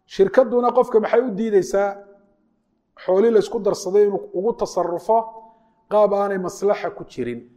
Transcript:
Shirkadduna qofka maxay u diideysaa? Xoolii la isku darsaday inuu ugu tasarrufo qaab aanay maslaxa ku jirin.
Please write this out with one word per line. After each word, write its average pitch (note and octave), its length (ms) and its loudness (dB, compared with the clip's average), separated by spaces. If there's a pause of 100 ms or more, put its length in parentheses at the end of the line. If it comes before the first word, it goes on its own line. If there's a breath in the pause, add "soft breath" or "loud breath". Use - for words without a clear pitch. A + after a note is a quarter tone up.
Shirkadduna A#3+ 680 2
qofka A#3+ 280 2
maxay G#3+ 220 2
u B3+ 100 -6
diideysaa? G3+ 580 0 (1080)
Xoolii G3+ 320 2
la G#3+ 80 6
isku A3 200 -2
darsaday F#3+ 480 0
inuu G3+ 260 -6
ugu G3 200 -2
tasarrufo F#3 640 -2 (760)
qaab G#3 220 4
aanay G3+ 240 -2
maslaxa F#3+ 540 -4
ku - 120 -16
jirin. A#2+ 380 -8 (160)